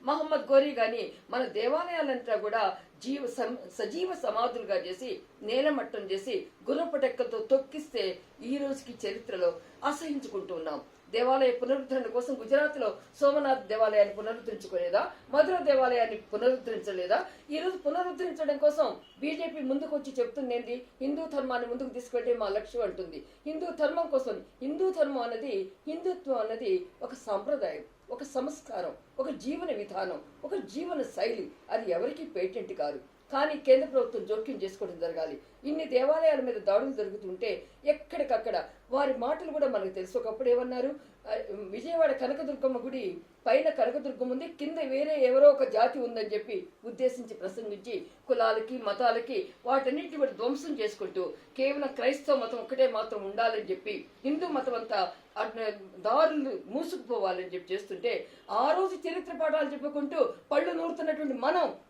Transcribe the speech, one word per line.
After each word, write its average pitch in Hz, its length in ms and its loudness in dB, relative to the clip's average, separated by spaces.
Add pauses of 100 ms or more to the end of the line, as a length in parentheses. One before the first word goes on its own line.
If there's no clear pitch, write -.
మహమ్మద్ 302 500 0
గోరీ 277 220 8
కాని, 226 380 -2 (180)
మన 247 140 0
దేవాలయాలంతా 269 920 0
కూడా 208 400 0 (260)
జీవ 269 240 -4
సం-, 240 420 -4 (100)
సజీవ 330 360 -2
సమాధులుగా 220 640 0
చేసి 185 440 -6 (220)
నేలమట్టం 247 580 0
చేసి 196 460 -4 (240)
గుర్రపు 320 260 0
డెక్కలతో 247 420 0
తొక్కిస్తే 240 800 0 (260)
ఈ 254 120 -2
రోజుకి 269 520 -4
చరిత్రలో - 520 0 (240)
అసహించుకుంటూ 277 680 -4
ఉన్నాం. 156 260 -6 (300)
దేవాలయ 254 400 4
పునరుద్ధరణ 262 520 0
కోసం 240 380 -2
గుజరాత్లో 277 560 2 (240)
సోమనాథ్ 277 460 4
దేవాలయాన్ని 208 480 4
పునరుద్ధరించుకోలేదా? 208 1000 -2 (180)
మధుర 302 260 6
దేవాలయాన్ని 247 600 4
పునరుద్ధరించలేదా? 214 1120 0 (240)
ఈ 294 80 -2
రోజు 370 180 -2
పునరుద్ధరించడం 311 840 -2
కోసం 294 380 4 (240)
బీజేపీ 311 400 -4
ముందుకు 285 360 0
వచ్చి 277 240 -6
చెప్తుంది 240 360 -2
ఏంది? 240 300 -6 (140)
"హిందూ 294 260 -2
ధర్మాన్ని 254 420 -2
ముందుకు 254 200 -4
తీసుకెళ్తే 240 460 -2
మా 220 140 -2
లక్ష్యం" 208 340 -4
అంటుంది. 180 420 -6 (220)
హిందూ 311 200 -6
ధర్మం 330 420 0
కోసం, 254 340 -2 (200)
హిందూ 320 280 0
ధర్మం 285 320 0
అన్నది, 226 500 -4 (160)
హిందుత్వం 330 500 -2
అన్నది 220 480 -2 (160)
ఒక 254 120 -8
సంప్రదాయం, 208 680 -2 (260)
ఒక 247 120 -8
సంస్కారం, 254 760 -6 (220)
ఒక 277 120 -2
జీవన 320 420 -6
విధానం, 196 500 -6 (220)
ఒక 294 100 -4
జీవన 330 480 -4
శైలి. - 480 -2 (200)
అది 220 200 -2
ఎవరికీ 269 340 -2
పేటెంట్ 190 480 -4
కాదు. 147 280 -4 (320)
కానీ 294 260 0
కేంద్ర 262 280 8
ప్రభుత్వం 233 400 0
జోక్యం 214 300 -2
చేసుకోవడం 190 420 -6
జరగాలి. 165 420 -4 (240)
ఇన్ని 311 200 -2
దేవాలయాల 294 560 4
మీద 247 140 0
దాడులు 208 380 2
జరుగుతుంటే 196 760 -6 (180)
ఎక్కడికక్కడ 269 800 0 (260)
వారి 262 240 2
మాటలు 311 360 -2
కూడా 285 180 2
మనకు 196 200 0
తెలుసు. 185 300 -4
ఒకప్పుడు 233 300 -2
ఏమన్నారు? 247 460 2 (340)
ఆ, 214 100 -2 (120)
విజయవాడ 240 600 2
కనకదుర్గమ్మ 262 680 0
గుడి 226 380 -4 (300)
పైన 285 220 6
కనకదుర్గమ్మ 254 640 0
ఉంది, 285 160 -4
కింద 320 300 -6
వేరే 294 380 0
ఎవరో 269 320 10
ఒక 269 140 8
జాతి 254 360 4
ఉందని 226 360 -4
చెప్పి 214 340 -4 (160)
ఉద్దేశించి 247 500 -2
ప్రసంగించి 202 720 -8 (220)
కులాలకి, 226 500 2
మతాలకి 202 680 0 (180)
వాటన్నిటిని 277 500 0
కూడా 277 140 2
ధ్వంసం 285 480 -4
చేసుకుంటూ 190 540 -4 (260)
కేవలం 277 360 0
క్రైస్తవ 277 420 2
మతం 233 220 -2
ఒక్కటే 254 300 2
మాత్రం 220 360 -4
ఉండాలని 214 380 0
చెప్పి 190 440 -6 (180)
హిందూ 302 220 0
మతం 262 280 0
అంతా 220 380 0 (240)
అట్-, 208 640 -6
దారులు 269 640 2
మూసుకుపోవాలని 208 880 -4
చెప్పి 180 200 -6
చేస్తుంటే, 202 520 -4 (240)
ఆ 240 220 4
రోజు 370 360 0
చరిత్ర 339 240 -6 (100)
పాఠాలు 302 300 2
చెప్పుకుంటూ 285 600 -2 (200)
పళ్ళు 339 200 2
నూరుతున్నటువంటి 311 640 -2
మనం 285 400 2 (160)